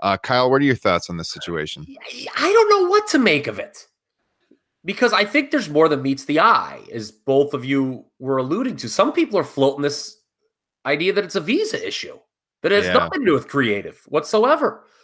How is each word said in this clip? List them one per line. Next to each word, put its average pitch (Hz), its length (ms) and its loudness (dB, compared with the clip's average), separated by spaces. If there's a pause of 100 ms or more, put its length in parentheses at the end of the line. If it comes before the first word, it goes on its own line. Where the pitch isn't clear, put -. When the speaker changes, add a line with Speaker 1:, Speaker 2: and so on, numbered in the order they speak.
Speaker 1:
Uh, 98 160 0
Kyle, 127 340 2
what 135 100 4
are 143 40 2
your 135 100 4
thoughts 90 340 0
on 87 80 -8
this 82 140 -8
situation? 85 580 -10
Speaker 2:
I, - 380 -18 (100)
I 349 160 0
don't 440 160 6
know 392 220 4
what 415 180 2
to 311 120 2
make 165 260 2
of 101 140 -6
it, - 260 -16 (960)
because 208 280 0
I 202 120 2
think 277 280 -2
there's 220 180 -2
more 156 180 6
than 139 140 0
meets 135 220 -2
the 151 160 2
eye, 180 400 2 (120)
as 107 200 -10
both 139 420 2
of 127 100 -6
you 131 400 -2 (140)
were 131 200 -2
alluding 170 400 -4
to. 117 100 -8
Some 233 240 2
people 277 260 0
are 151 60 0
floating 135 380 0
this - 360 -6 (640)
idea 156 280 0
that 202 120 0
it's 180 120 -8
a 190 40 0
visa 320 460 -2
issue, - 320 -10 (440)
that 175 100 0
it 202 40 4
has 196 100 0
Speaker 1:
Yeah. 180 80 0
Speaker 2:
nothing - 260 0
to 247 60 -2
do 175 60 4
with 123 160 -2
creative 104 580 -2
whatsoever. 220 800 0 (200)